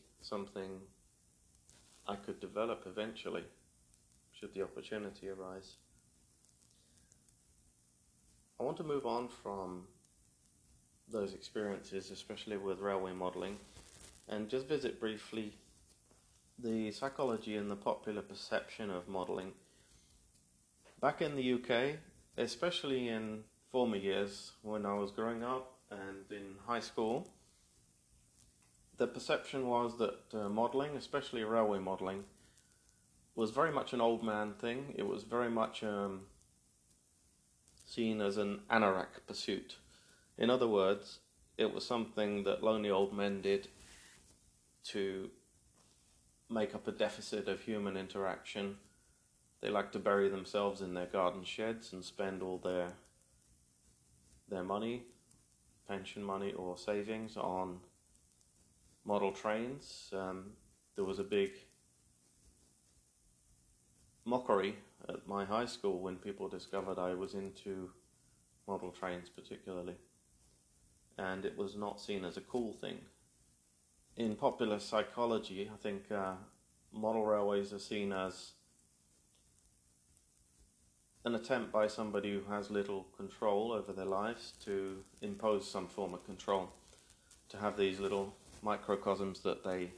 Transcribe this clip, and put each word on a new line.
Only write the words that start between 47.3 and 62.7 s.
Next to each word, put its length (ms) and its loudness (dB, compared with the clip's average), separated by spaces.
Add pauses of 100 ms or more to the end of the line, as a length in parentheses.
of 140 0
human 360 -2
interaction. 800 -2 (840)
They 80 0
liked 240 0
to 60 -2
bury 300 6
themselves 520 0
in 120 -4
their 140 0
garden 360 4
sheds 500 -4
and 100 -8
spend 380 -4
all 160 -2
their, 320 0 (1600)
their 140 -2
money, 400 -2 (840)
pension 360 -6
money 300 -2
or 240 -4
savings 600 -2
on 420 -2 (1300)
model 280 4
trains. 800 -4
Um, 380 -4 (440)
there 100 0
was 140 -2
a 40 -2
big 280 4 (2750)